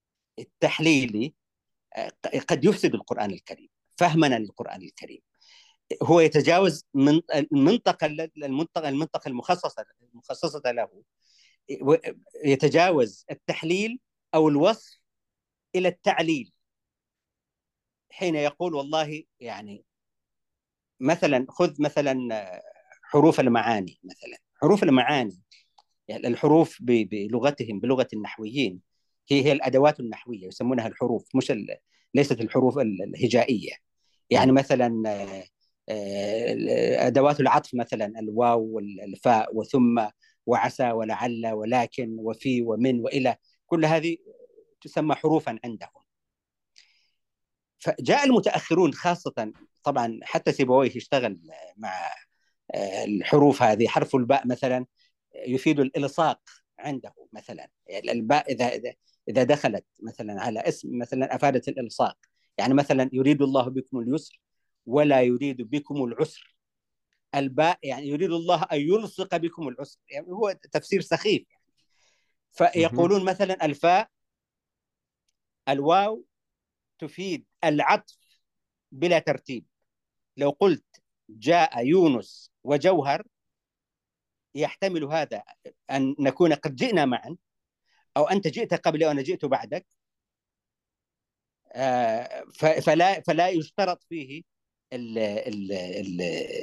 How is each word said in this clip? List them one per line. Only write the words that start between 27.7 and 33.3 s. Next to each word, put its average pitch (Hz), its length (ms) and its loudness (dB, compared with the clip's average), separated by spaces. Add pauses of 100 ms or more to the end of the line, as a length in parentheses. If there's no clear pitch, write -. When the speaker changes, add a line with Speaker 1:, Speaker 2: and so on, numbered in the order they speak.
Speaker 1:
بلغة 127 340 0
النحويين، 110 680 -6 (480)
هي، 139 160 4
هي 147 60 4
الأدوات 139 480 2
النحوية 110 480 -12
يسمونها 120 400 -4
الحروف، 117 480 -4
مش 131 160 0
ال-، - 260 -6 (360)
ليست 127 280 2
الحروف 127 360 0
ال-، 107 260 -2
الهجائية. 117 680 0 (580)